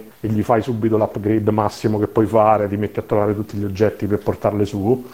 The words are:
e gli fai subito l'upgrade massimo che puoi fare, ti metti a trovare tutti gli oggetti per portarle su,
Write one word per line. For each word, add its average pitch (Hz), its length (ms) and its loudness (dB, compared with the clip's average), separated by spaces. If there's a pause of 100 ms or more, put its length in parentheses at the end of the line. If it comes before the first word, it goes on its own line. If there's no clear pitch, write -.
(200)
e 113 80 -6
gli 107 140 0
fai 113 180 2
subito 110 380 0
l'upgrade 107 520 0
massimo 107 480 0
che 104 100 0
puoi 113 180 2
fare, 107 420 4
ti 101 80 -2
metti 104 220 -4
a 107 40 -4
trovare 104 320 0
tutti 104 220 -6
gli 101 80 -4
oggetti 101 420 0
per 101 120 0
portarle 104 480 -2
su, 107 480 0